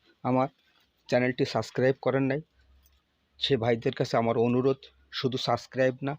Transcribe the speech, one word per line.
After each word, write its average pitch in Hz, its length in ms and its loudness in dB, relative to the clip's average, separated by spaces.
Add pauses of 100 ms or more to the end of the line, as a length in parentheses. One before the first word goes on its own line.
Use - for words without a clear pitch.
(240)
আমার 127 240 0 (600)
চ্যানেলটি 127 360 0
সাবস্ক্রাইব 123 500 0 (100)
করেন 135 260 0
নাই, 147 100 -4 (1000)
সে - 180 -2
ভাইদের 117 380 0
কাছে - 220 -2
আমার 117 200 2
অনুরোধ, 123 420 2 (320)
শুধু 127 260 -4
সাবস্ক্রাইব 127 640 -2
না 139 180 -4